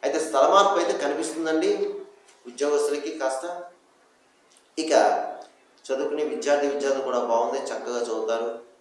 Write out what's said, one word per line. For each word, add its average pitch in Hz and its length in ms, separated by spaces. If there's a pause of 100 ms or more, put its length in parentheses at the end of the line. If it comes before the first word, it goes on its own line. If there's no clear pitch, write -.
అయితే 185 160
స్థల - 280
మార్పు 196 320
అయితే - 180
కనిపిస్తుందండి 160 760 (720)
ఉద్యోగస్తులకి 143 680
కాస్త. 170 540 (1080)
ఇక 160 120 (1000)
చదువుకునే 147 320
విద్యార్థి 143 440
విద్యార్థులు 139 360
కూడా 123 160
బాగుంది, 117 440
చక్కగా 117 400
చదువుతారు. 113 560 (220)